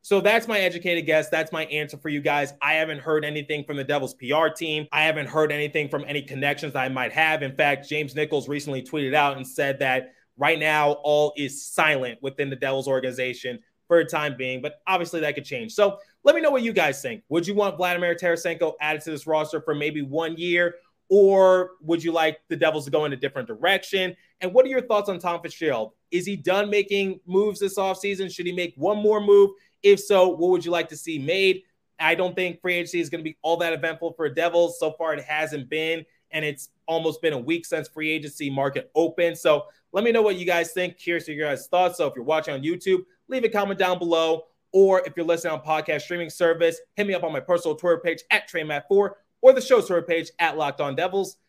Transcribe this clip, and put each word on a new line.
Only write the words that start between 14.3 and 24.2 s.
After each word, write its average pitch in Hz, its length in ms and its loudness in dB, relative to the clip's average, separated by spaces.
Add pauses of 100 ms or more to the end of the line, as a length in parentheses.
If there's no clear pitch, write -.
being, 127 260 -6
but 147 240 -10
obviously 175 320 -2
that 147 160 -2
could 143 100 -8
change. 113 280 -10
So 196 260 2 (240)
let 311 140 6
me 330 40 0
know 302 120 4
what 254 100 0
you 226 100 -2
guys 151 300 2
think. 117 260 -8
Would 170 160 0
you 202 100 -4
want 196 220 2
Vladimir 175 380 0
Tarasenko 170 680 -2
added 151 220 -2
to 165 80 -10
this 147 160 -8
roster 156 340 -2
for 151 140 -4
maybe 147 260 -4
one 160 360 -4
year, 175 400 0 (320)
or 190 720 6
would 160 240 -2
you 165 80 0
like 160 260 0 (100)
the 160 80 -4
Devils 156 280 2
to 143 80 -4
go 151 120 2
in 143 80 -4
a 135 40 -8
different 135 320 -6
direction? 185 640 -2 (260)